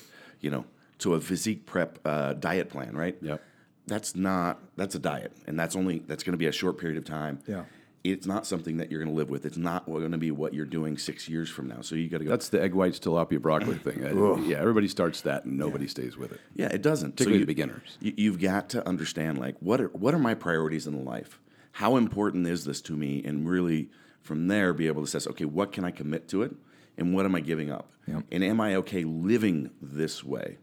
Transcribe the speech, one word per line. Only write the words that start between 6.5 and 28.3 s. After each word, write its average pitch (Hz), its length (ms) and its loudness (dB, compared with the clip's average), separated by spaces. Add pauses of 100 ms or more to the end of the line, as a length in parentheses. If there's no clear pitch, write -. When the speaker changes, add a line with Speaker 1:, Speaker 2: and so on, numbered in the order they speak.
Speaker 1:
short 90 260 -2
period 78 200 -4
of 76 60 -8
time. 76 420 -6
Speaker 3:
Yeah. 95 180 -6 (400)
Speaker 1:
It's 92 220 0
not 98 200 -2
something 82 300 -2
that 82 140 -4
you're 78 120 -4
gonna 78 140 -2
live 76 140 2
with. 69 140 -4
It's 76 120 -6
not 85 300 -2
gonna 80 320 -2
be 80 120 0
what 73 240 -2
you're 76 120 -4
doing 78 320 -2
six - 300 -8
years 80 220 -2
from 67 160 -8
now. 58 140 -10
So 80 160 -6
you 82 120 0
gotta 80 160 -4
go. 76 60 0
Speaker 2:
That's 123 180 0
the 98 140 4
egg 92 120 4
whites 92 260 4
tilapia 82 420 2
broccoli 78 320 4
Speaker 1:
<clears throat> - 120 -6
Speaker 2:
thing. 65 180 -2
Uh, 67 40 -2 (260)
Speaker 3:
Ugh. 80 100 0
Speaker 2:
yeah, 78 160 0
everybody 107 260 6
starts 85 360 0
that, 69 220 0
and 65 140 -2
nobody 71 280 0
Speaker 3:
Yeah. - 40 -6
Speaker 2:
stays 62 260 -8
with 64 160 -10
it. - 80 -18 (140)
Speaker 1:
Yeah, - 140 0
it 98 140 -2
doesn't. 147 300 2
So - 120 2
Speaker 2:
Particularly 107 160 8
Speaker 1:
you, - 40 6
Speaker 2:
the 78 100 2
beginners. 64 460 -4
Speaker 1:
you, 107 160 -2
you've 104 240 4
got 98 300 2
to - 160 -2
understand, 80 520 -2
like, 64 220 -4
what 113 200 2
are, 101 80 0
what 120 260 2
are 165 40 4
my 117 160 4
priorities 80 520 0
in 71 180 -4
life? 58 360 -10 (320)
How 113 240 4
important 98 500 2
is 85 180 -2
this 71 180 -4
to 80 140 -6
me? 71 280 -2
And 73 240 -2
really, 87 420 2 (320)
from 80 260 0
there, 98 240 4
be 80 140 0
able 76 160 0
to - 20 -4
assess, 71 220 -4
"Okay, - 180 -6
what 85 280 0
can 95 120 -4
I 87 60 -2
commit 76 380 -6
to 101 140 0
it, - 120 -4 (420)
and 87 180 2
what 95 100 4
am 95 100 2
I 85 60 2
giving 76 300 -2
up? - 200 -8 (160)
Speaker 3:
Yep. - 260 -4